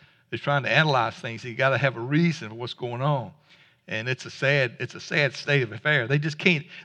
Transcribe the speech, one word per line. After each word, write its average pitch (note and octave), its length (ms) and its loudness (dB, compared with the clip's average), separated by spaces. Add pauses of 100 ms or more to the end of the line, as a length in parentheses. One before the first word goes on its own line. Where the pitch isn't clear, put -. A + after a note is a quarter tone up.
(300)
They're - 80 -6
trying C#3+ 240 0
to G#2+ 80 -2
analyze B2+ 440 4
things. A2+ 300 -10
You B2 100 -8
gotta C3 220 4
have A#2+ 200 0
a A#2 40 -8
reason D3 480 2
for A2 60 -12
what's A#2 180 -8
going A#2+ 300 -6
on. C3 300 0 (540)
And A2 220 -6
it's C3 160 -4
a A2+ 60 -12
sad, C#3 480 2
it's - 160 -8
a C3 60 -12
sad C#3+ 340 0
state C#3+ 280 2
of G#2+ 100 -4
affair. C3+ 340 0
They C#3 120 2
just D3+ 200 -4
can't, E3 260 2 (200)